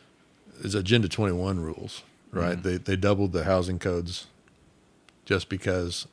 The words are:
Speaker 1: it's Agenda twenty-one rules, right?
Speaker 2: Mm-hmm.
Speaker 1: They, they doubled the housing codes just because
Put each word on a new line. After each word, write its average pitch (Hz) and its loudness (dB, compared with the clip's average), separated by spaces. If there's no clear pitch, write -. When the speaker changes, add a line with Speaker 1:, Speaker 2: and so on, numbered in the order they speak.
Speaker 1:
it's 104 -2
Agenda 101 4
twenty-one 92 0
rules, - -8
right? 87 0
Speaker 2:
Mm-hmm. 90 -4
Speaker 1:
They, 90 0
they 95 -2
doubled 98 2
the 85 0
housing 92 2
codes 87 -4
just 95 0
because 90 -2